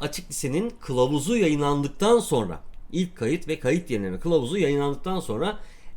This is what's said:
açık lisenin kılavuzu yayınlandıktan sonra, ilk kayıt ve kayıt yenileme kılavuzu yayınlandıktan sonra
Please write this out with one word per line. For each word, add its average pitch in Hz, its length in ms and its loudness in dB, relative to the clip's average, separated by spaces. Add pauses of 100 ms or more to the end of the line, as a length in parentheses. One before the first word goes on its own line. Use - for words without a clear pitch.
açık - 300 -6
lisenin 156 500 -2
kılavuzu 143 560 2
yayınlandıktan 147 800 4
sonra, 107 420 0 (320)
ilk 180 240 -2
kayıt 143 320 0
ve 156 120 -4
kayıt 147 300 0
yenileme 95 300 -2
kılavuzu 160 380 2
yayınlandıktan 143 640 0
sonra 160 380 -2 (380)